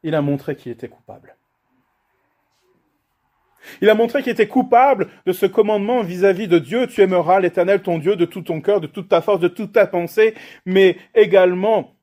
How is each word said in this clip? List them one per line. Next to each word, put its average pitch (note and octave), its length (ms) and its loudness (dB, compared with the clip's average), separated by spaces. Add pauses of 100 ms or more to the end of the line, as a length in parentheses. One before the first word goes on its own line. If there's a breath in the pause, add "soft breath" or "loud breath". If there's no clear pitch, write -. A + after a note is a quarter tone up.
Il D#3+ 120 -4
a D3 60 0
montré C#3+ 340 -4
qu'il - 160 -16
était A#2 180 -16
coupable. - 460 -20 (2500 loud breath)
Il G3+ 80 4
a A3 60 6
montré A#3 260 -2
qu'il B3+ 100 -6
était G#3 160 0
coupable B3+ 640 2 (160 loud breath)
de F3+ 60 -2
ce F#3 140 -2
commandement G#3+ 560 -2
vis-à-vis F#3 460 -2
de E3+ 120 2
Dieu, « G3+ 280 -4
Tu - 140 -2
aimeras F#3 380 2
l'Éternel F#3 420 0
ton E3+ 160 -4
Dieu F3 180 -2
de E3+ 100 0
tout E3+ 160 -16
ton D#3+ 200 -8
cœur, G3+ 180 0
de D#3 80 -8
toute F3+ 220 -14
ta E3+ 120 2
force, G3 180 -2
de E3+ 80 0
toute G#3 260 -8
ta G3+ 140 4
pensée », G#3+ 480 -2 (300 loud breath)
mais F#3 320 2 (180 loud breath)
également F#3 880 2